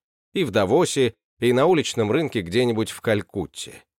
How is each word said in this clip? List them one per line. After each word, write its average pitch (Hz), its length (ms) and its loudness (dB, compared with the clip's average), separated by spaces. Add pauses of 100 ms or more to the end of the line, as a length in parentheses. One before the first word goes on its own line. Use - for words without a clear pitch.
(320)
И 190 120 -2
в 123 60 -4
Давосе, 117 640 2 (260)
и 123 120 2
на 127 140 4
уличном 123 440 0
рынке 139 300 -2
где-нибудь 110 500 -2
в - 120 -14
Калькутте. - 800 -6 (160)